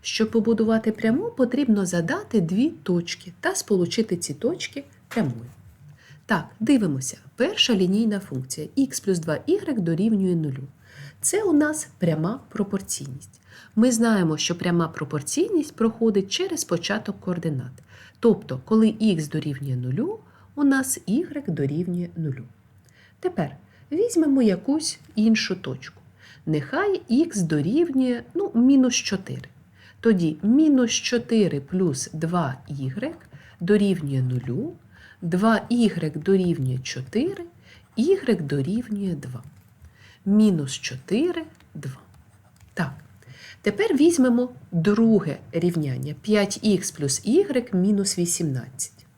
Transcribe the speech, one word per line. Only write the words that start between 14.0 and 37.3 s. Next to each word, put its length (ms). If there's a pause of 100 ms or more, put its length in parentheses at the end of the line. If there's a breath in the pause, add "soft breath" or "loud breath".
що 200
пряма 300
пропорційність 880
проходить 560
через 320
початок 560
координат. 520 (480 loud breath)
Тобто, 460
коли 360
х 260
дорівнює 480
нулю, 440 (360 soft breath)
у 80
нас 440
y 440
дорівнює 680
нулю. 260 (760 soft breath)
Тепер 360 (360 soft breath)
візьмемо 500
якусь 580 (160)
іншу 400
точку. 460 (440 loud breath)
Нехай 640
х 320
дорівнює, 840 (100)
ну, 220
мінус 400
чотири. 540 (500 soft breath)
Тоді 440
мінус 480
чотири 680
плюс 540
два 440 (220)
ігрек 380 (420 loud breath)
дорівнює 640
нулю, 520 (480 loud breath)
два 480
ігрек 480
дорівнює 600
чотири, 680 (540 soft breath)